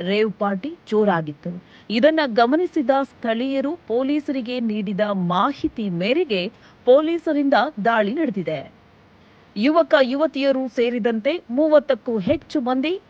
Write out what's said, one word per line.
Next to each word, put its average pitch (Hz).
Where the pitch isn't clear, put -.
ರೇವ್ 202
ಪಾರ್ಟಿ 202
ಜೋರಾಗಿತ್ತು. 175
ಇದನ್ನ 302
ಗಮನಿಸಿದ 254
ಸ್ಥಳೀಯರು 269
ಪೊಲೀಸರಿಗೆ 262
ನೀಡಿದ 208
ಮಾಹಿತಿ 202
ಮೇರೆಗೆ 202
ಪೊಲೀಸರಿಂದ 294
ದಾಳಿ 220
ನಡೆದಿದೆ. 190
ಯುವಕ 311
ಯುವತಿಯರು 269
ಸೇರಿದಂತೆ 240
ಮೂವತ್ತಕ್ಕೂ 262
ಹೆಚ್ಚು 277
ಮಂದಿ 262